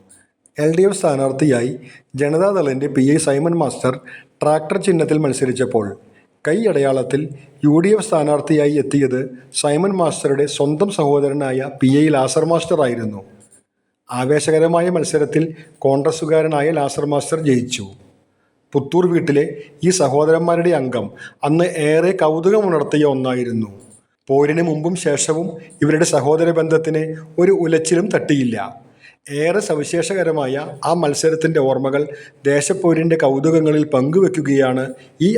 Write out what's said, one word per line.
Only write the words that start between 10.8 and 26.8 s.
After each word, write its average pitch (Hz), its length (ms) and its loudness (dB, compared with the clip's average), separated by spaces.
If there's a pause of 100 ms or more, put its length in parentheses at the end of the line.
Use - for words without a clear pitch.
സഹോദരനായ 139 720 0 (100)
പി 131 100 4 (140)
ഐ - 20 4 (100)
ലാസർ 160 360 0
മാസ്റ്റർ 165 340 0
ആയിരുന്നു. 110 360 -6 (840)
ആവേശകരമായ 156 840 2
മത്സരത്തിൽ 151 540 0 (420)
കോൺഗ്രസ്സുകാരനായ 156 920 0
ലാസർ 143 340 -4
മാസ്റ്റർ 147 280 -2 (100)
ജയിച്ചു. 120 360 -2 (840)
പുത്തൂർ 160 380 0
വീട്ടിലെ 151 320 2 (440)
ഈ 180 120 4
സഹോദരന്മാരുടെ 160 800 2
അംഗം 123 260 -4 (420)
അന്ന് 165 200 2 (220)
ഏറെ 160 240 2 (100)
കൗതുകമുണർത്തിയ 160 840 2 (100)
ഒന്നായിരുന്നു. 123 540 -4 (600)
പോരിന് 147 400 2
മുമ്പും 170 340 -4
ശേഷവും 160 460 -2 (340)
ഇവരുടെ 156 300 2
സഹോദര 156 460 2
ബന്ധത്തിന് 160 440 0 (380)